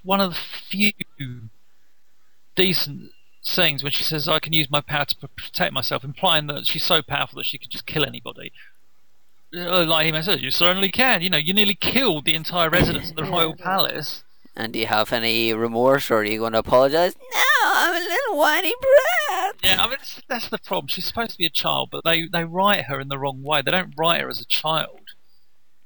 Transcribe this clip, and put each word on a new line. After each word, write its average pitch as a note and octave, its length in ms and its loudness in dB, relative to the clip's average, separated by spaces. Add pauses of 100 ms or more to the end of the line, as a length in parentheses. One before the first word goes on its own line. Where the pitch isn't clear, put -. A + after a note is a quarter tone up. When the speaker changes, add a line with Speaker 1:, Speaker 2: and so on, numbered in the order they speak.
Speaker 1:
one G3 180 2
of F#3 120 0
the - 60 -8 (320)
few G3+ 220 2 (1600)
decent F3+ 560 -2 (300)
scenes D3 420 0
when C#3+ 80 -6
she - 100 -4
says, D3+ 260 -2
"I D#3 120 2
can D#3 120 -8
use D#3 160 2
my D3 120 0
power C#3+ 240 -2
to - 120 -4
p-, - 200 -14
protect - 360 -4
myself," C3 300 -4
implying D3+ 460 0
that C#3 180 -8
she's - 180 -2
so E3 160 2
powerful C#3+ 360 -4
that C#3 100 -8
she - 120 -4
could - 120 -20
just - 160 -12
kill D3+ 180 -2
anybody. A#2+ 480 -10 (1040)
Uh, F3 300 2
like D#3+ 220 2
He-Man D#3+ 180 0
says, E3+ 160 0
"You B2+ 100 -6
certainly F#3 400 2
can. A#3 320 2
You F#3 80 0
know, D#3+ 80 2
you D#3 160 0
nearly G#3 220 4
killed G3+ 480 0
the D#3+ 100 2
entire D#3+ 360 0
residence E3 400 2
of - 60 -14
the D#3 80 -4
Speaker 2:
<laughs> F#3+ 60 -4
Speaker 1:
royal E3 240 2
palace." - 680 -4 (300)
Speaker 2:
"And A2 200 -6
do - 40 -4
you A2 80 0
have A2 280 2
any A2+ 400 2
remorse, A#2 560 4
or A2+ 80 6
are G#2+ 60 2
you G#2+ 160 0
gonna A2+ 180 0
apologize?" C#3 580 4
"No, - 260 -4 (220)
I'm F4+ 320 2
a F4 100 -2
little G4+ 320 -2
whiny D4+ 420 2
brat." C5+ 760 2 (100)
Speaker 1:
Yeah, F#3+ 180 4
I - 20 0
mean, A3+ 140 -2
that's, - 300 -16
that's A#3+ 200 -6
the G#3+ 100 -6
problem. E3 300 -6
She's - 180 -6
supposed A3+ 260 -6
to - 60 -16
be F3 80 0
a D#3+ 40 -4
child, C#3 400 -2
but C#3+ 140 -8
they, E3 260 2
they E3+ 140 -2
write F#3 400 2
her C3+ 160 -6
in C3+ 80 -8
the C#3 100 -6
wrong C3+ 240 -6
way. D3 200 0
They C3+ 100 -4
don't F3+ 240 -2
write D#3+ 240 2
her C3+ 80 -6
as - 120 -8
a - 60 -12
child. - 540 -2 (840)